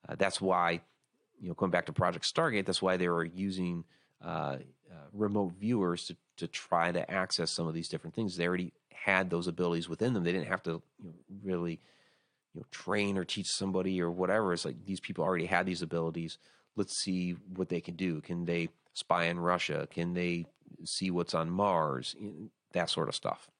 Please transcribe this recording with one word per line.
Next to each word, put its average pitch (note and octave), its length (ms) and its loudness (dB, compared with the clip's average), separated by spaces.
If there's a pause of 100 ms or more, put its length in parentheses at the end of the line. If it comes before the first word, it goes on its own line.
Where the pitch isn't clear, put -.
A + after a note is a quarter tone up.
Uh, - 80 -6
that's G2 240 2
why, F2 420 2 (580)
you F#2 80 -8
know, E2+ 80 -4
going F#2+ 160 0
back F2 160 2
to D#2 60 -8
Project F2 320 2
Stargate, A#2+ 420 2
that's F#2 140 0
why F#2 160 4
they F2+ 120 2
were E2+ 140 2
using, F2+ 640 -2 (360)
uh, D#2 360 -4 (340)
uh, D2+ 220 -18
remote G2+ 400 2
viewers F#2+ 520 2
to, F2 120 -10 (200)
to E2+ 100 -4
try F2 440 2
to F2 180 0
access F#2 400 0
some E2+ 180 -2
of D#2+ 60 -2
these E2 160 -4
different E2 260 -6
things. F#2+ 220 -2
They E2+ 100 2
already F2+ 240 0 (200)
had F#2+ 400 2
those E2+ 160 0
abilities E2+ 420 0
within A2+ 240 0
them. F#2+ 100 2
They E2+ 80 4
didn't F2+ 160 0
have F#2 160 -2
to, E2 200 -4 (180)
you F2+ 80 -14
know, E2 60 -16 (260)
really, F2 380 -2 (760)
you - 80 -12
know, - 100 -14
train G2+ 460 0
or F2+ 60 0
teach F#2+ 240 -4
somebody F#2+ 540 0
or E2+ 100 2
whatever. F#2 420 2
It's E2+ 120 -2
like D2 200 -6
these G2 140 -4
people F2 240 -4
already F2 220 2
had F2+ 200 2
these F2+ 160 -2
abilities. E2 560 -2 (380)
Let's G2+ 220 -2
see F2+ 340 0
what F#2 380 -4
they F2 120 0
can F2 140 -8
do. E2 260 0
Can F2 240 -4
they E2+ 240 0 (240)
spy E2+ 320 2
in F2 140 0
Russia? E2+ 500 0
Can F2 240 -2
they F2 320 0 (380)
see F#2 280 -2
what's F2 240 0
on E2 160 2
Mars? E2 640 2 (580)
That E2+ 160 0
sort - 200 0
of - 60 -6
stuff. - 340 -4 (100)